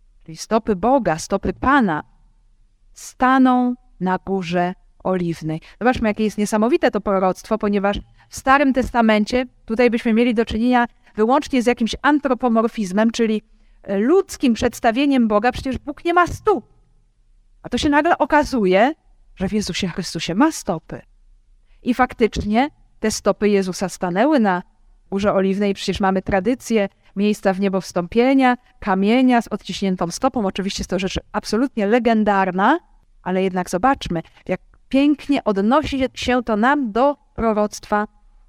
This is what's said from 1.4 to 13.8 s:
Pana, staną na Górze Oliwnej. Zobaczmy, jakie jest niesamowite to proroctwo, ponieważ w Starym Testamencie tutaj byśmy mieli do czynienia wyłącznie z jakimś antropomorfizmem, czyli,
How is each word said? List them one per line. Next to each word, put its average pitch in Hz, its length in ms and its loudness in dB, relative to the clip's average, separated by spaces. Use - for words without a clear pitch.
Pana, 220 500 0
staną 254 840 2
na 185 180 0
Górze 180 560 -2
Oliwnej. 170 560 -4
Zobaczmy, 233 300 0
jakie 214 160 -2
jest 208 140 -4
niesamowite 220 520 0
to 208 100 -2
proroctwo, 190 580 -2
ponieważ 202 420 -2
w - 80 -18
Starym 269 360 2
Testamencie 233 760 0
tutaj 240 260 2
byśmy 233 220 0
mieli 240 220 2
do 220 100 0
czynienia 240 420 0
wyłącznie 254 460 2
z 208 40 -8
jakimś 240 360 0
antropomorfizmem, 226 1080 0
czyli, 220 320 0